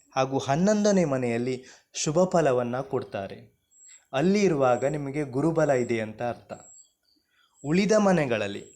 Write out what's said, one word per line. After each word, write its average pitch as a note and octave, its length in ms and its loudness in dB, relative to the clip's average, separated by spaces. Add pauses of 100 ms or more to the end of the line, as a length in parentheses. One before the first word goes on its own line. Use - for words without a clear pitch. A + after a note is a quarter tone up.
(160)
ಹಾಗೂ C3+ 220 0
ಹನ್ನೊಂದನೇ F#3+ 680 2
ಮನೆಯಲ್ಲಿ B2 500 -2 (380)
ಶುಭ E3 300 0
ಫಲವನ್ನು C3 680 0
ಕೊಡ್ತಾರೆ. G2+ 480 -6 (760)
ಅಲ್ಲಿ F#3 280 2
ಇರುವಾಗ C3+ 440 2
ನಿಮಗೆ D3 380 -4
ಗುರುಬಲ D3 480 0
ಇದೆ A#2+ 280 0
ಅಂತ G#2+ 220 -8
ಅರ್ಥ. A#2+ 320 -8 (1120)
ಉಳಿದ F3+ 340 2
ಮನೆಗಳಲ್ಲಿ, A#2+ 680 0 (120)